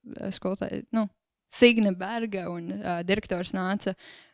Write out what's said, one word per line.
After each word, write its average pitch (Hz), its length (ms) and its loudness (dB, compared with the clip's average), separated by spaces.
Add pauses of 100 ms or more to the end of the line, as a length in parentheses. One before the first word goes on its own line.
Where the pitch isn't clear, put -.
(140)
ā, - 180 -8
skolotāja, - 560 -6
nu, 226 180 0 (480)
Signe 226 400 8
Berga 196 540 -6
un, 175 240 -8
ā, 180 280 -4
direktors 185 540 -2
nāca 190 400 -2 (400)